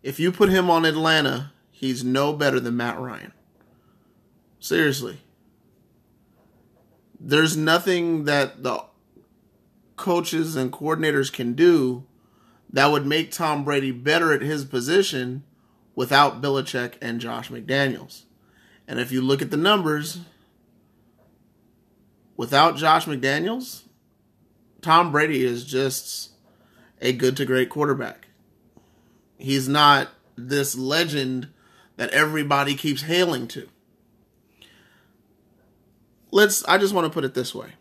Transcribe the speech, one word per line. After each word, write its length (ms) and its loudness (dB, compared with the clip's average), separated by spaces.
If 160 -10
you 140 0
put 160 4
him 220 2
on 140 4
Atlanta, 680 0
he's 340 -6
no 280 2
better 280 0
than 160 -4
Matt 220 -4
Ryan. 340 -14
Seriously. 640 -2
There's 380 2
nothing 680 0
that 380 -2
the 220 -6
coaches 600 -2
and 160 -2
coordinators 600 -2
can 200 -6
do 540 4
that 180 4
would 140 2
make 280 -2
Tom 320 -2
Brady 260 -2
better 420 0
at 80 0
his 240 -4
position 800 -2
without 460 2
Belichick 640 -4
and 180 -6
Josh 300 -10
McDaniels. 720 -4
And 100 -6
if 140 -4
you 80 0
look 220 0
at 80 -6
the 80 -2
numbers, 640 0
without 440 2
Josh 260 4
McDaniels, 800 -4
Tom 320 4
Brady 320 2
is 220 -4
just 640 -4
a 120 0
good 240 0
to 80 -4
great 240 0
quarterback. 600 -4
He's 320 -2
not 400 6
this 400 -4
legend 720 -2
that 140 -6
everybody 640 0
keeps 280 -4
hailing 460 0
to. 200 -14
Let's, 340 4
I 140 2
just 160 0
want 100 2
to 60 -2
put 140 -4
it 100 -6
this 200 -4
way. 260 -14